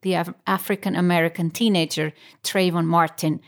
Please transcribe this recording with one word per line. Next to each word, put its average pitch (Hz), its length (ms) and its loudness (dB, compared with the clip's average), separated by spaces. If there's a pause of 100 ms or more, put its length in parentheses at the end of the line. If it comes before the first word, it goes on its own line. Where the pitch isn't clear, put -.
the 185 140 0
Af-, 170 180 -2 (140)
African 196 500 -2
American 170 540 0
teenager 160 640 0 (280)
Trayvon 175 440 0
Martin 165 600 0